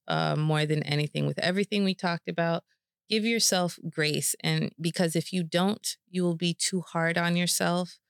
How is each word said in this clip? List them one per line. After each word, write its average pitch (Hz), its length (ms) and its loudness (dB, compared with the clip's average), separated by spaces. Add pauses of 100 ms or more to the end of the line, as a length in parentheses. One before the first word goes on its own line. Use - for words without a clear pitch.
uh, 80 280 2
more 151 320 2
than 151 160 0
anything. 147 420 -2
With 143 140 -2
everything 202 440 0
we 190 120 0
talked 170 340 -4
about, 170 340 -2 (460)
give 214 160 0
yourself 202 540 2 (100)
grace. 151 540 0
And 160 360 0
because 165 360 0
if 165 180 -2
you 180 100 -2
don't, 175 540 -2 (100)
you 180 160 -2
will 175 120 2
be 170 180 0
too - 280 -2
hard 165 360 0
on 175 180 2
yourself, 175 640 0 (120)